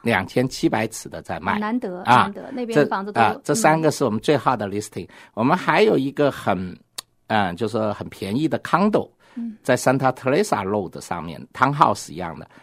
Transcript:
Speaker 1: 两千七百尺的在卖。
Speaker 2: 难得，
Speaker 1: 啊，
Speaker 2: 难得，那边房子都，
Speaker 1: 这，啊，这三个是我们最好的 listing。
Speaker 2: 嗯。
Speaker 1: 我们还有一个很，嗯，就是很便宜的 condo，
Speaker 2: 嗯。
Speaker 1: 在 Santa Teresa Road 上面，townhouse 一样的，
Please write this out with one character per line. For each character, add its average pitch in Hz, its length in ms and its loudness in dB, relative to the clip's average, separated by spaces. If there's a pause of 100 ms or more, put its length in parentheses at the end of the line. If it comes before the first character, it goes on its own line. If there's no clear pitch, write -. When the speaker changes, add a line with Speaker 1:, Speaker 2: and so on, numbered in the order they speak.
Speaker 1:
两 101 220 2
千 127 240 -2
七 - 200 -2
百 113 180 0
尺 - 220 -12
的 82 120 -12
在 85 200 -8
卖。 98 180 -2
Speaker 2:
难 214 220 -4
得， 180 240 -8
Speaker 1:
啊， 123 180 8
Speaker 2:
难 98 100 0
得， - 200 -14
那 247 120 -6
边 151 240 2
房 190 160 -4
子 202 60 -10
都， 117 100 0
Speaker 1:
这， 113 60 6
啊， 92 160 0
这 147 140 -2
三 156 240 4
个 170 100 4
是 156 140 -2
我 120 60 2
们 107 100 -2
最 151 160 2
好 127 200 2
的 104 120 -4
listing。 101 380 -6
Speaker 2:
嗯。 - 20 -20 (260)
Speaker 1:
我 107 80 -2
们 147 140 4
还 170 260 2
有 208 160 4
一 135 140 -2
个 143 180 2
很， 92 480 -4 (480)
嗯， 98 300 0
就 113 100 -4
是 107 260 -2
很 95 160 -8
便 101 280 -6
宜 156 100 -2
的 131 140 -2
condo， 196 500 0 (240)
Speaker 2:
嗯。 233 300 -10
Speaker 1:
在 127 120 4
Santa 131 380 2
Teresa 135 500 0
Road 95 360 -4
上 85 220 -8
面， 80 300 -12
townhouse 135 600 2
一 73 40 -12
样 82 220 -10
的， - 100 -18 (140)